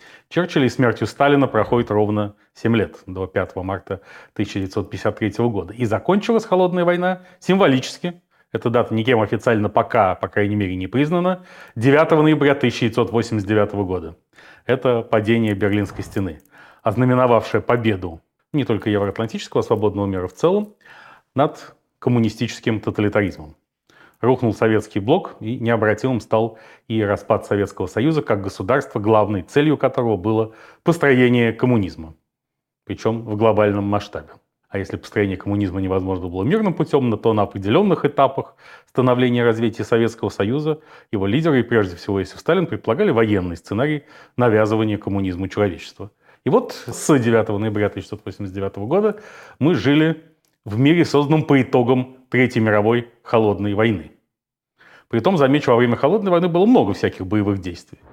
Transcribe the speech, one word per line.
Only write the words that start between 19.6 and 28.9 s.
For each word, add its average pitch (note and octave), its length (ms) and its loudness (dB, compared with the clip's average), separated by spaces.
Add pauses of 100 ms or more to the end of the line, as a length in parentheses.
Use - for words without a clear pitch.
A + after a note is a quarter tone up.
а - 20 -10
свободного G2+ 420 -2
мира F#2 220 -4
в - 40 -20
целом G3+ 420 0 (600)
над - 400 -2 (240)
коммунистическим A2+ 800 -2
тоталитаризмом. G2+ 800 -2 (640)
Рухнул A#2+ 340 2
советский A2 460 0
блок, D3 400 0
и A2+ 180 -8
необратимым A2+ 640 0
стал A2+ 380 -2 (280)
и A2+ 160 -2
распад G2+ 440 0
Советского G2+ 400 -2
Союза C#3+ 360 -2
как G2+ 200 -2
государства, A2+ 580 -4